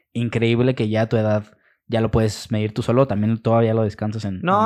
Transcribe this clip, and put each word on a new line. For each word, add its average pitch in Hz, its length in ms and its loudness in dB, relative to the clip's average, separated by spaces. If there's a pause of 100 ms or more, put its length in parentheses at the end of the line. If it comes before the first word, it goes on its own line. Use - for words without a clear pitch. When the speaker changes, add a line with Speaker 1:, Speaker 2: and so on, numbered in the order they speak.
(120)
Speaker 1:
increíble 117 640 0
que 113 140 -2
ya 110 140 2
a 113 60 0
tu 120 80 0
edad 107 380 0 (340)
ya 113 120 -2
lo 110 100 0
puedes 110 400 -2
medir 107 240 -2
tú 120 80 -4
solo, 123 240 2
también 107 360 0
todavía 113 320 2
lo 113 100 2
descansas 107 400 -6
en, 95 160 -8
Speaker 2:
No, 190 220 0
Speaker 1:
en - 40 2